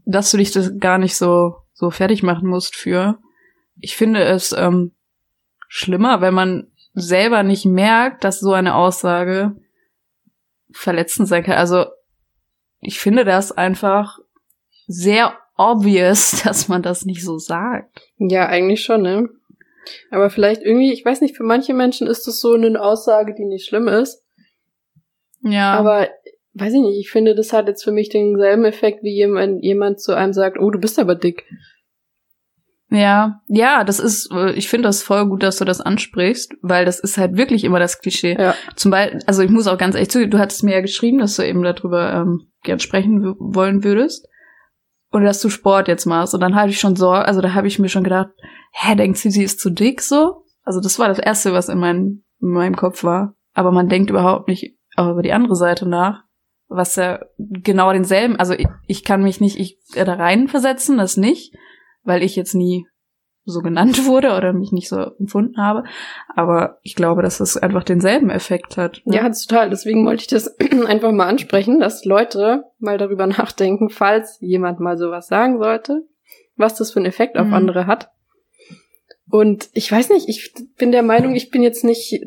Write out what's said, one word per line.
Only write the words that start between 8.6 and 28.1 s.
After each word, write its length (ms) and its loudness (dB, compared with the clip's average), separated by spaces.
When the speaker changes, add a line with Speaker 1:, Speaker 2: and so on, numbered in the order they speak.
Speaker 1:
Aussage 800 0
verletzend 560 -2
sein 160 0
kann. 140 0
Also 260 2
ich 180 -12
finde 260 2
das 280 0
einfach 680 -2
sehr 500 0
obvious, 880 2
<laughs> 20 -6
dass 240 -2
man 140 -2
das 220 -6
nicht 180 -8
so 160 -6
sagt. 640 -8
Speaker 2:
Ja, 300 0
eigentlich 360 0
schon, 200 0
ne? 260 0
Aber 180 2
vielleicht 340 0
irgendwie, 300 4
ich 120 -6
weiß 180 0
nicht, 140 0
für 80 -8
manche 280 0
Menschen 360 0
ist 180 -4
das 140 -8
so 120 2
eine 300 2
Aussage, 520 0
die 120 -8
nicht 200 -8
schlimm 220 -2
ist. 340 -2
Speaker 1:
Ja. 380 0
Speaker 2:
Aber, 300 4
weiß 220 -4
ich 60 6
nicht, 200 0
ich 100 -10
finde, 240 4
das 200 -2
hat 140 2
jetzt 160 -6
für 80 -2
mich 180 0